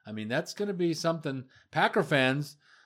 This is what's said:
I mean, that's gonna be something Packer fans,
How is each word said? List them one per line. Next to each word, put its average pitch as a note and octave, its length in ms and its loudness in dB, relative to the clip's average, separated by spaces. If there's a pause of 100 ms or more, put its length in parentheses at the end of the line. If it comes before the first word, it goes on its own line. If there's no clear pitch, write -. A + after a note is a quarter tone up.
I G#2+ 60 -12
mean, G#2+ 160 -6
that's D3 240 -2
gonna G#3 180 -4
be F3 220 0
something D3+ 500 -2 (280)
Packer F#3+ 320 2
fans, C#3+ 520 2 (300)